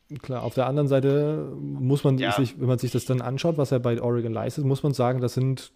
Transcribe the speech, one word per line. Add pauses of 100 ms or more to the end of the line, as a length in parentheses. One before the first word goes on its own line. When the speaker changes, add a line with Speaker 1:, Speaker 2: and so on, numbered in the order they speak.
(220)
Speaker 1:
Klar,
auf
der
anderen
Seite
muss
man
Speaker 2:
Ja.
Speaker 1:
sich,
wenn
man
sich
das
dann
anschaut,
was
er
bei
Oregon
leistet,
muss
man
sagen,
das
sind,